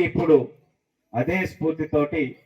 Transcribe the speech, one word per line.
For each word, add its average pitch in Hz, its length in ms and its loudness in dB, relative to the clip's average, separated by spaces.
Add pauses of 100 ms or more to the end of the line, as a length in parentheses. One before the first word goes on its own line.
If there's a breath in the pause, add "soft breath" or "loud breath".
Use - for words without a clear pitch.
ఇప్పుడు 160 300 4 (760)
అదే 156 240 -2 (140)
స్ఫూర్తితోటి 156 720 -2 (220)